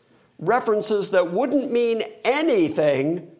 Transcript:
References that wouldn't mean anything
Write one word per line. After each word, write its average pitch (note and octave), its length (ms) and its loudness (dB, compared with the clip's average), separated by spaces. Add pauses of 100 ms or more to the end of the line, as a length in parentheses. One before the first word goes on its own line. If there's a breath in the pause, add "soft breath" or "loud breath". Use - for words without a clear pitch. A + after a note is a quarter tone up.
(400 soft breath)
References G#3+ 720 0
that F3+ 180 2
wouldn't B3 400 0
mean A#3 320 0 (220)
anything E3+ 1160 0